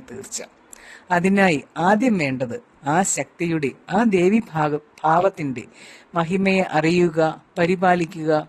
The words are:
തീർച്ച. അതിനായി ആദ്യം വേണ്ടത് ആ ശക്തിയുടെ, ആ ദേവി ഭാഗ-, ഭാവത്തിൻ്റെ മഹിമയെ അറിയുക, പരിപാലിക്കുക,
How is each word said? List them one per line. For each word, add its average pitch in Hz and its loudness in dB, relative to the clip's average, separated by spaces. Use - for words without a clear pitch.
തീർച്ച. 110 -12
അതിനായി 180 2
ആദ്യം 208 2
വേണ്ടത് 131 -4
ആ 156 2
ശക്തിയുടെ, 160 -4
ആ 185 0
ദേവി 202 2
ഭാഗ-, 151 -2
ഭാവത്തിൻ്റെ 156 0
മഹിമയെ 190 0
അറിയുക, 160 0
പരിപാലിക്കുക, 170 0